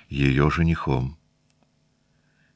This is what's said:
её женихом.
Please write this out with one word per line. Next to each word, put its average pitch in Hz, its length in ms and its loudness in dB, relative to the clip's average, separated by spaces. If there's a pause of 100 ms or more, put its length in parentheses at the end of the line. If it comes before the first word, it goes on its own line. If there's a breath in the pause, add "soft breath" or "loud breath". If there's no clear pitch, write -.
её 69 420 2
женихом. 71 680 -2 (1400)